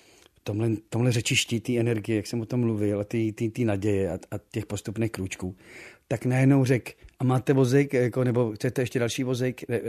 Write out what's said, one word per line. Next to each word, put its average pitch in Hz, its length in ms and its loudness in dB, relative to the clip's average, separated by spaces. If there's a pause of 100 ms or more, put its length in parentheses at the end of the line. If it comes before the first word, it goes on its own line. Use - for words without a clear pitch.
(360)
v - 60 -20
tomhle, 110 300 -2 (180)
tomhle 120 240 2
řečišti 117 480 0
té 120 180 -2
energie, 113 380 0
jak 101 100 -2
jsem 117 140 -4
o 110 60 -6
tom 123 140 -2
mluvil, 104 400 0
a 104 40 -2
ty, 113 280 -2
ty, 113 180 -4
ty 123 140 -2
naděje 98 460 2
a, 92 80 -4 (120)
a 104 80 -6 (120)
těch 107 160 -6
postupných 107 460 -4
krůčků, 92 440 -8 (520)
tak 117 160 -2
najednou 131 400 4
řekl: 123 280 0 (260)
„A 131 60 -4
máte 127 280 2
vozejk, 135 420 4
jako, 123 300 2
nebo 120 280 2
chcete 123 300 -2
ještě 123 160 -2
další 120 260 -2
vozejk? 127 440 -4
Ne, 117 200 0